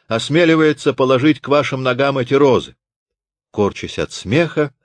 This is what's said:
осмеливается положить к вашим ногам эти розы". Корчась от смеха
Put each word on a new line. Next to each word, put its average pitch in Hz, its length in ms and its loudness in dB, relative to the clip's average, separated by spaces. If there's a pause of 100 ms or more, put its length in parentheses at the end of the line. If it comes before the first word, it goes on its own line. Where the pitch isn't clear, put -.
осмеливается 156 840 0
положить 131 480 2
к - 60 -14
вашим 139 380 0
ногам 135 340 -2
эти 123 160 -2
розы". 135 400 2 (760)
Корчась - 480 -4
от 76 100 -6
смеха 147 640 -2 (100)